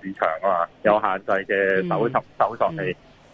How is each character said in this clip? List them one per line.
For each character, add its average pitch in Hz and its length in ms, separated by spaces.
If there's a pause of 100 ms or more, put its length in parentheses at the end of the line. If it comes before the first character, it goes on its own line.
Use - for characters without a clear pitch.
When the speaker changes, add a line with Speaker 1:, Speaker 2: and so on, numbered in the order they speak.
Speaker 1:
市 98 140
場 101 120 (140)
啊 95 80
嘛， 85 180 (160)
有 104 160
限 98 280
制 98 260
嘅 95 380
搜 101 180
尋， 127 120
Speaker 2:
嗯。 - 40 (140)
Speaker 1:
搜 113 180
索 101 140
器。 - 80
Speaker 2:
嗯。 92 180 (380)